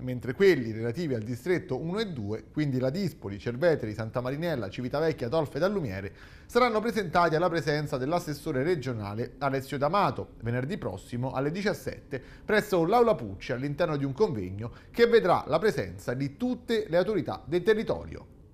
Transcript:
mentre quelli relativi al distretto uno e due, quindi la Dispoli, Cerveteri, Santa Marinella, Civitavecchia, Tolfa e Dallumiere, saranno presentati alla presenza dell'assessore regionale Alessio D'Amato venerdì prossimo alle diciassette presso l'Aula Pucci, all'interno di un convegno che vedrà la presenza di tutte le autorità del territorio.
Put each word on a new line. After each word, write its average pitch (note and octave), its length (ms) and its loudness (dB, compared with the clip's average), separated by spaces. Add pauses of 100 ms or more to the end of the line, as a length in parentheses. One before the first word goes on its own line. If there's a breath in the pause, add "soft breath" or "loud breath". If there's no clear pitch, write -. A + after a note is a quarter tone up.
mentre B2 340 -4
quelli D3 360 4
relativi A#2+ 440 -2
al A2 80 -4
distretto C3 580 -2
uno E3+ 160 -4
e A3 120 -2
due, A2 340 -6 (100)
quindi C#3+ 240 0
la B2+ 140 2
Dispoli, C#3+ 480 -4
Cerveteri, B2 560 0
Santa A2+ 260 -4
Marinella, C#3 480 -2
Civitavecchia, C#3 580 -2
Tolfa D3 300 -2
e - 20 -2
Dallumiere, C#3 520 -2 (340 loud breath)
saranno A#3 360 4
presentati F3 520 4
alla E3+ 160 4
presenza D3 480 0
dell'assessore D3+ 640 -2
regionale A#2+ 800 -2
Alessio C3+ 400 -2
D'Amato C#3+ 540 0 (100)
venerdì B2+ 340 -2
prossimo A#2+ 540 -6
alle C#3 180 -2
diciassette F3 720 -4 (240 loud breath)
presso F#3+ 400 2
l'Aula A3+ 300 6
Pucci, A2 380 -6
all'interno C#3+ 440 -2
di C#3 80 -2
un C3+ 80 -4
convegno A2 560 -2 (220 loud breath)
che A#3+ 160 4
vedrà F#3 400 4
la D3+ 100 2
presenza B2 560 -2
di C#3 240 -4
tutte A#3+ 500 -2
le D#3+ 100 0
autorità E3+ 460 0
del F3 200 -2
territorio. A2 720 0 (180)